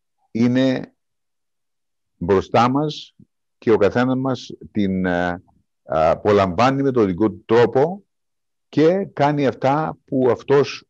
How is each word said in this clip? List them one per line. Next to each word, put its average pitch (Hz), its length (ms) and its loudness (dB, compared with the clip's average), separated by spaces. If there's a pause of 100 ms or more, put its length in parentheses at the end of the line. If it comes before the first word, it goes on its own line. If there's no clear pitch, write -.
(320)
είναι 127 640 0 (1200)
μπροστά 98 520 0
μας 151 460 -6 (420)
και - 140 0
ο 107 60 4
καθένας 123 400 2
μας 131 340 -6 (200)
την, 95 340 -2
ε, 87 360 -2 (500)
απολαμβάνει 95 920 0
με 139 100 -2
τον 120 140 2
δικό 95 240 -2
του 101 160 -12
τρόπο 131 580 2 (680)
και 175 440 0
κάνει 143 340 0
αυτά 139 580 -2
που 131 260 -2
αυτός - 580 -2